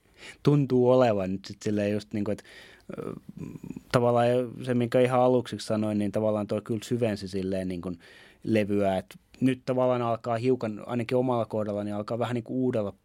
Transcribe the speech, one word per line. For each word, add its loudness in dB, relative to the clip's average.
<laughs> -20
tuntuu 4
olevan 4
nyt -6
sit -14
silleen 0
just -6
niinku, -2
että, -6
ö, -8
tavallaan 4
se, -2
minkä 2
ihan 4
aluksi 2
sanoin, -2
niin -2
tavallaan 0
toi -4
kyllä -6
syvensi -2
silleen -4
niinku -6
levyä, 2
että -6
nyt 0
tavallaan 2
alkaa -2
hiukan, -2
ainakin -2
omalla 0
kohdalla, -4
niin -6
alkaa -6
vähän -2
niinku -4
uudella -2